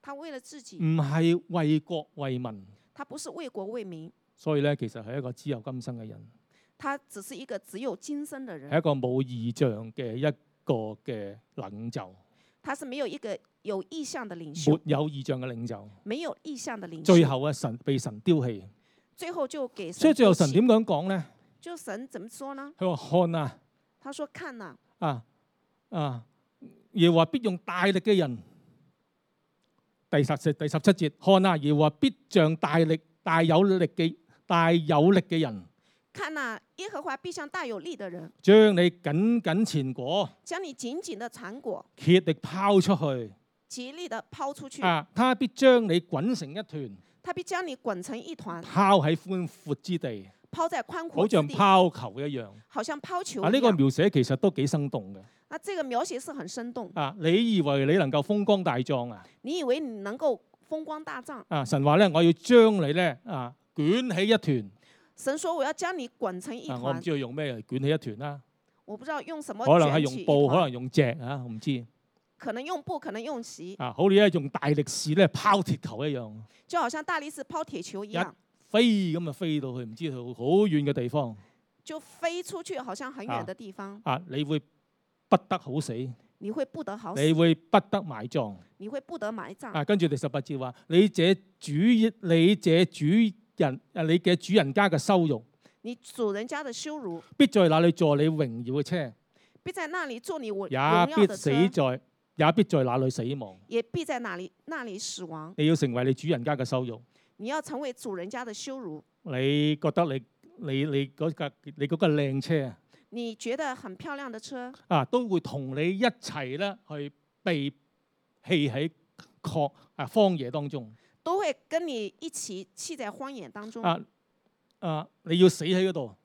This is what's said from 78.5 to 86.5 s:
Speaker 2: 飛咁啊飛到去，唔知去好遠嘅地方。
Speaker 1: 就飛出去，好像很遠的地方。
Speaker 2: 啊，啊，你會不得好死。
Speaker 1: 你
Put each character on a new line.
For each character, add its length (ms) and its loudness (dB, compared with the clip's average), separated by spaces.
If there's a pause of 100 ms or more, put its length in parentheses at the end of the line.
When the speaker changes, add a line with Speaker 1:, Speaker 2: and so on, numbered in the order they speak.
Speaker 2:
飛 140 4 (320)
咁 160 -4
啊 20 -6
飛 300 -2
到 120 -6
去， 120 -6
唔 100 -12
知 80 -12
去 80 -4
好 320 -10 (240)
遠 160 2
嘅 80 0
地 160 -2
方。 260 -2 (480)
Speaker 1:
就 160 -12
飛 460 -6
出 180 -10
去， 180 -8
好 140 -8
像 160 -10
很 160 -12
遠 200 -4
的 100 -10
地 160 -16
方。 220 -14 (100)
Speaker 2:
啊， 120 -2
啊， 120 -8
你 160 -4
會 180 -2 (680)
不 80 6 (100)
得 100 -4
好 220 -6
死。 140 -8 (460)
Speaker 1:
你 120 -8